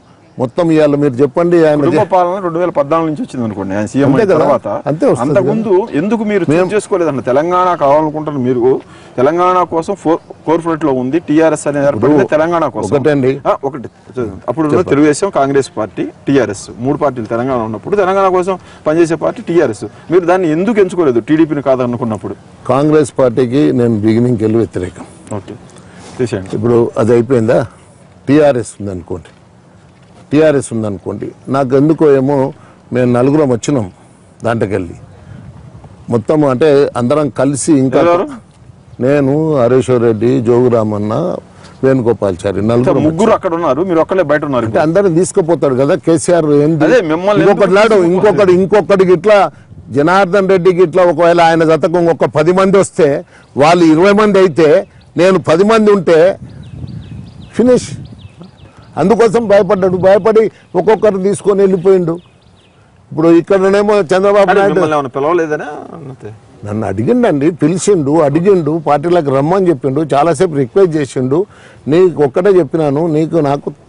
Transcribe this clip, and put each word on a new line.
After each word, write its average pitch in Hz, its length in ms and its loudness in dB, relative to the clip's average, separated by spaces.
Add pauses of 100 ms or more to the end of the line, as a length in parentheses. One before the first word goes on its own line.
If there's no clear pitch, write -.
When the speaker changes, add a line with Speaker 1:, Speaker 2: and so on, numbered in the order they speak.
(400)
Speaker 1:
మొత్తం 165 320 -2
ఇవాళ 151 240 2
మీరు 143 180 0
చెప్పండి, 165 520 2
ఆయన 151 140 2
Speaker 2:
కుటుంబ 147 140 0
Speaker 1:
చే- 208 100 2
Speaker 2:
పాలన 180 400 0
రెండు 165 160 -4
వేల 175 100 -2
పద్నాలుగు 160 380 -2
నుంచి 151 140 -6
వచ్చింది 127 240 -8
అనుకోండి, 98 300 -6
ఆయన 107 100 -4
సీఎం 131 200 -2
Speaker 1:
అంతే 151 120 2
Speaker 2:
అయిన 208 120 0
Speaker 1:
కదా? 175 100 4
Speaker 2:
తర్వాత. 117 480 -2
Speaker 1:
అంతే 156 180 -2
వస్తుంది 147 340 0
Speaker 2:
అంతకుముందు 214 460 0
Speaker 1:
కదా? 143 120 -6
Speaker 2:
ఎందుకు 208 260 -2
మీరు 208 260 -2
Speaker 1:
మేము 170 160 2
Speaker 2:
చూస్ 165 80 -6
చేసుకోలేదన్న? 170 480 -2
తెలంగాణ 175 540 0
కావాలనుకుంటున్న 151 640 -2
మీరు, 123 420 0 (360)
తెలంగాణ 175 460 0
కోసం 170 320 -6
ఫో-, 160 200 -2
ఫోర్ - 460 -4
ఫ్రంట్ 160 240 -4
లో 139 80 0
ఉంది 131 260 -2
టీఆర్ఎస్ 160 480 0
అనే 143 120 -4
ఏర్పడింది 139 260 0
Speaker 1:
ఇప్పుడు 147 220 2
Speaker 2:
తెలంగాణ 160 380 0
కోసం. 110 300 -4
Speaker 1:
ఒకటండి. 135 520 0
Speaker 2:
ఆ, 196 160 0
ఒకటి. 135 260 -8 (280)
అప్పుడు 110 420 -8
ఉన్న 156 80 -4
Speaker 1:
చెప్పండి. 180 220 -2
Speaker 2:
తెలుగుదేశం, 151 400 2
కాంగ్రెస్ 139 480 -2
పార్టీ, 107 300 -6 (200)
టీఆర్ఎస్ 123 400 -2 (120)
మూడు 135 180 -4
పార్టీలు 123 280 -4
తెలంగాణ 123 320 -4
ఉన్నప్పుడు 113 380 -4
తెలంగాణ 190 320 0
కోసం 185 320 -2 (280)
పనిచేసే 160 280 0
పార్టీ 156 260 -6
టీఆర్ఎస్. 165 420 -2
మీరు 165 420 -2
దాన్ని 180 260 0
ఎందుకు 196 280 -2
ఎంచుకోలేదు 165 400 0
టీడీపీని 151 420 0
కాదనుకున్నప్పుడు? 120 720 -4 (320)
Speaker 1:
కాంగ్రెస్ 147 520 2
పార్టీకి 131 540 0
నేను 117 260 0
బిగినింగ్కి 113 440 0
వెళ్ళి 110 140 0
వ్యతిరేకం. - 800 -6
Speaker 2:
ఓకే, 98 160 -14 (680)
చేసేయండి. 101 340 -6
Speaker 1:
ఇప్పుడు 117 420 0
అది 117 160 2
అయిపోయిందా? 120 540 0 (600)
టీఆర్ఎస్ 139 540 0
ఉందనుకోండి, 92 480 -10 (1040)
టీఆర్ఎస్ 143 420 2
ఉందనుకోండి, 101 580 -8 (160)
నాకు 135 280 -2
ఎందుకో 147 360 2
ఏమో 135 420 0 (400)
మేము 123 200 0
నలుగురం 139 360 2
వచ్చినాం 117 420 -4 (520)
దాంట్లోకెళ్ళి, 104 520 -2 (1120)
మొత్తం 147 360 0
అంటే 139 520 2
అందరం 139 320 0
కలిసి 139 440 -2
ఇంకా 135 260 2
Speaker 2:
ఎవరు? 175 460 -2 (540)
Speaker 1:
నేను, 143 640 0
హరీశ్వర్ 123 380 2
రెడ్డి, 117 400 0
జోగురామన్న, 117 920 -2 (480)
వేణుగోపాల్చారి, 101 760 0
Speaker 2:
ఇంత 107 120 -2
Speaker 1:
నలుగురం 123 240 2
Speaker 2:
ముగ్గురు 156 200 0
Speaker 1:
వచ్చాం. 214 180 2
Speaker 2:
అక్కడ 180 200 -2
ఉన్నారు, 165 300 -2
మీరు 175 160 -2
ఒక్కళ్ళే 185 240 0
బయట 147 220 -2
ఉన్నారు 127 200 -2
Speaker 1:
అంటే 113 140 -2
Speaker 2:
ఇప్పుడు. 160 180 0
Speaker 1:
అందరిని 180 220 2
తీసుకుపోతాడు 156 560 0
కదా 139 200 0
కేసీఆర్. 165 500 0
ఏంది? 147 400 2
Speaker 2:
అదే 226 160 4
మిమ్మల్ని 185 420 0
Speaker 1:
ఇంకొకటి 196 280 2
Speaker 2:
ఎందుకు 190 40 2
Speaker 1:
నాడు, 214 260 4
Speaker 2:
తీసుకుపోలేదు? 180 260 2
Speaker 1:
ఇంకొకటి, 190 260 2
ఇంకొకటికి 190 600 2
ఇట్లా 185 380 2 (380)
జనార్దన్ 180 600 0
రెడ్డికి 185 340 4
ఇట్లా 175 200 0
ఒకవేళ 170 380 2
ఆయన 165 220 4
జతకు 160 340 0
ఇంకొక 165 320 0
పది 156 220 0
మంది 190 260 2
వస్తే 165 480 0 (320)
వాళ్ళు 165 280 4
ఇరవై 165 260 4
మంది 202 280 2
అయితే 170 480 2 (300)
నేను 185 220 4
పది 165 240 0
మంది 214 280 4
ఉంటే 175 460 2 (1160)
ఫినిష్. 247 360 2 (1080)
అందుకోసం 214 500 2
భయపడ్డాడు, 190 500 2
భయపడి 202 540 2 (240)
ఒక్కొక్కరిని 190 480 0
తీసుకొని 196 380 0
వెళ్ళిపోయిండు. 185 580 2 (920)
ఇప్పుడు 156 160 0
ఇక్కడనేమో 196 680 2
చంద్రబాబు 196 420 0
Speaker 2:
అరే, 196 160 2
Speaker 1:
నాయుడు 202 200 2
Speaker 2:
మిమ్మల్ని 156 200 0
ఏమైనా 143 160 -4
పిలవలేదనా? 151 560 -2 (280)
అంతే. 135 400 -18 (320)
Speaker 1:
నన్ను 104 220 -6
అడిగిండండి, 156 640 0
పిలిచిండు, 160 680 0
అడిగిండు, 165 680 0
పార్టీలకు 147 480 0
రమ్మని 170 340 0
చెప్పిండు, 139 440 -2
చాలాసేపు 156 420 0
రిక్వెస్ట్ 156 400 0
చేసిండు. 143 500 -2 (420)
నీకు 156 360 2
ఒక్కటే 180 260 0
చెప్పినాను, 160 580 0
నీకు 160 300 -2
నాకు 143 340 -2 (180)